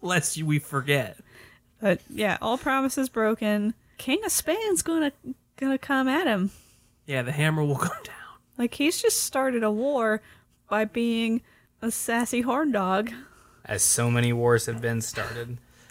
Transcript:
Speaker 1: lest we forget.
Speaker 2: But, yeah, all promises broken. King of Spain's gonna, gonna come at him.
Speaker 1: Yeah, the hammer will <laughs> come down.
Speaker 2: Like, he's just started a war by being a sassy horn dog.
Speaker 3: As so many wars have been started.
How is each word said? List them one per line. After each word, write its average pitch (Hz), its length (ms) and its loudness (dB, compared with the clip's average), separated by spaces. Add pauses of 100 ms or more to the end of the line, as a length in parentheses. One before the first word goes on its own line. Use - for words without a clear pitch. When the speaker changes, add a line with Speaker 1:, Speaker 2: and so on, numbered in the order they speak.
Speaker 1:
lest 175 420 0
we 151 160 2
forget. 139 580 0 (640)
Speaker 2:
But, 202 260 2
yeah, 208 320 -2
all 226 200 -2
promises 269 500 0
broken. 214 640 0 (240)
King 349 280 -2
of 359 60 -2
Spain's 381 520 0
gonna, 320 280 0 (460)
gonna 269 220 0
come 262 280 0
at 311 200 0
him. 202 240 0 (560)
Speaker 1:
Yeah, 135 160 0
the 123 80 -4
hammer 156 320 2
will 143 140 0
<laughs> - 20 -6
come - 240 -2
down. - 120 -16 (440)
Speaker 2:
Like, 240 160 -2
he's 294 260 0
just - 220 2
started 262 400 0
a 214 80 2
war 226 500 0 (480)
by 214 160 2
being 226 560 0 (400)
a 226 100 -2
sassy 240 500 -2
horn 269 300 0
dog. 202 400 0 (540)
Speaker 3:
As 104 180 -2
so 120 260 2
many 120 220 2
wars 120 360 4
have 117 140 -6
been 117 200 -2
started. 117 560 -8 (340)